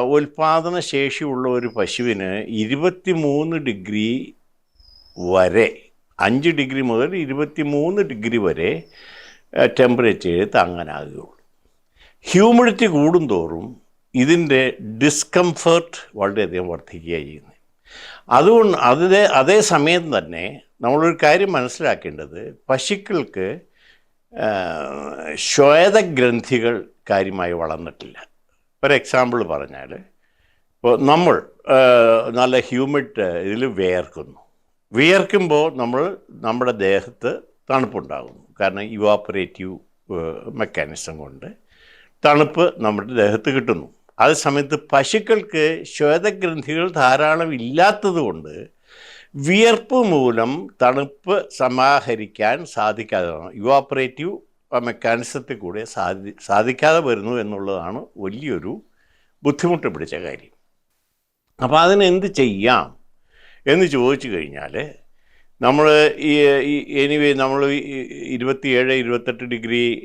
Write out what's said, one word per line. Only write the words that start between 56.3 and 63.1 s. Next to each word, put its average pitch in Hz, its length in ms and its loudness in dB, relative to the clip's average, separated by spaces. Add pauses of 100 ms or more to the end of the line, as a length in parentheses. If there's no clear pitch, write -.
സാധിക്കാതെ 123 600 0
വരുന്നു 117 360 -4
എന്നുള്ളതാണ് 98 640 -8 (160)
വലിയൊരു 104 580 -8 (680)
ബുദ്ധിമുട്ട് 147 460 0
പിടിച്ച 78 260 -10
കാര്യം. 78 400 -12 (1040)
അപ്പോൾ 135 220 2
അതിന് 196 240 6
എന്ത് 180 220 2
ചെയ്യാം 113 600 0 (800)